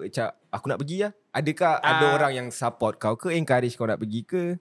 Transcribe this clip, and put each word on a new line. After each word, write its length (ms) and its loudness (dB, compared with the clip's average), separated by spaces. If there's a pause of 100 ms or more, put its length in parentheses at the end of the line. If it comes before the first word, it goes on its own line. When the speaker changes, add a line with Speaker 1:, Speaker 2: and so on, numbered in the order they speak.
Speaker 1:
"Cak, 460 -6
aku 160 -8
nak 100 -2
pergi 240 -4
lah"? 120 -2 (180)
Adakah 500 2
ada 240 4
Speaker 2:
Ah. 80 6
Speaker 1:
orang 220 2
yang 160 -6
support 480 -2
kau 160 0
ke, 160 -4
encourage 420 2
kau 140 -4
nak 100 0
pergi 260 -6
ke? 200 -2 (180)